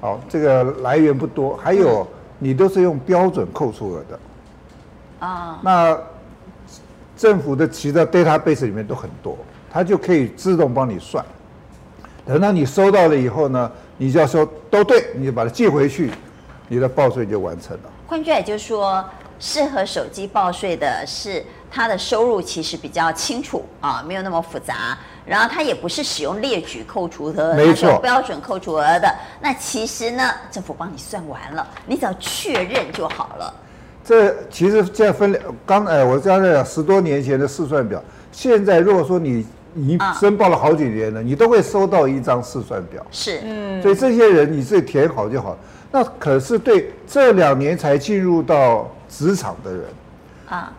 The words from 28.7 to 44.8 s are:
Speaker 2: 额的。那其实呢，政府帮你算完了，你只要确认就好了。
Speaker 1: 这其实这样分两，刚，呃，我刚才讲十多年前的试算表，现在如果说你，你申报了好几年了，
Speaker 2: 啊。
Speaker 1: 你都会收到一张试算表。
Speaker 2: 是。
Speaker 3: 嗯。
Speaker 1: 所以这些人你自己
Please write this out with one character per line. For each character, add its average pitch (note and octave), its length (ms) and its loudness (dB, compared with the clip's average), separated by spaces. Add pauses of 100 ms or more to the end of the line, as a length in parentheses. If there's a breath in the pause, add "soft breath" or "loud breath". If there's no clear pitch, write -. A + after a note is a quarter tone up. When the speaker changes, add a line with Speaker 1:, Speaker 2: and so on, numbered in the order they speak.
Speaker 2:
额 D#3 100 0 (160)
的。 E3+ 160 2 (260 loud breath)
那 C#4 120 -2
其 A3+ 340 -6
实 A#3 240 -8
呢， B3 220 -2 (180)
政 F#3+ 120 -12
府 D3+ 140 -12
帮 E3+ 140 -10
你 D3 60 -14
算 F#3 320 -12
完 C3+ 260 -16
了， D#3+ 120 -8 (200 loud breath)
你 A#3+ 80 -4
只 C4+ 120 -4
要 F#3 80 -2
确 - 400 -8 (100)
认 F#3+ 280 -4
就 D#3 160 -6
好 - 280 -10
了。 - 180 -12 (480 loud breath)
Speaker 1:
这 A3 320 6 (160)
其 F3+ 200 0
实 G#3+ 140 4
这 G#3+ 220 0
样 F#3+ 80 2
分 G3+ 180 2
两， - 100 -2 (240)
刚， G3+ 180 2
呃， D#3 200 4
我 B2+ 140 2
刚 F#3+ 220 2
才 F#3 120 4
讲 C3+ 120 4
十 D#3 180 -6
多 F#3+ 180 4
年 C#3+ 220 0
前 C3 160 0
的 C#3 100 0
试 D3 180 -6
算 C3+ 200 0
表， F#2+ 160 -6 (300 loud breath)
现 A3+ 320 2
在 F#3+ 140 4
如 F#3+ 160 4
果 F3 80 4
说 F3+ 160 0
你， B2 280 -2 (260)
你 D#3+ 260 -2 (220)
申 G3+ 160 4
报 G3 140 4
了 D#3 80 2
好 D3+ 160 4
几 D3+ 100 0
年 A2 300 -2
了， A2 60 -8
Speaker 2:
啊。 - 20 -6
Speaker 1:
你 B2+ 120 -2
都 A3+ 140 4
会 A3+ 140 6
收 G3 240 0
到 D#3+ 200 4
一 C3+ 140 -2
张 B2 240 0
试 - 160 -10
算 G2 240 -8
表。 - 260 -16
Speaker 2:
是。 E3+ 340 -8
Speaker 3:
嗯。 G#3 360 -8
Speaker 1:
所 G3 100 4
以 G3 40 6
这 B3 200 2
些 A3+ 160 8
人 D#3 220 6
你 C#3+ 100 -2
自 G3+ 160 2
己 D#3 80 2